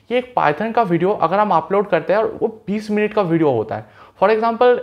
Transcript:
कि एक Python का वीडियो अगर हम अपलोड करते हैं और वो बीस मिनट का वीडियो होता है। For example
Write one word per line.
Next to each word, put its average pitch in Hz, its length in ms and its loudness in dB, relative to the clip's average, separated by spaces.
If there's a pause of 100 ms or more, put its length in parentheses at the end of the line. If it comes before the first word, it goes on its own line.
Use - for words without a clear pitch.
कि 226 60 -6
एक 247 240 -4
Python 220 360 -2
का 233 80 2
वीडियो 175 280 0
अगर 175 280 0
हम 208 120 0
अपलोड 190 380 0
करते 170 240 0
हैं 208 80 2
और - 220 -4
वो - 240 -6
बीस 208 240 -6
मिनट 208 240 0
का 214 80 0
वीडियो 160 280 2
होता 107 260 -2
है। 110 100 -12 (360)
For 208 120 4
example 233 480 2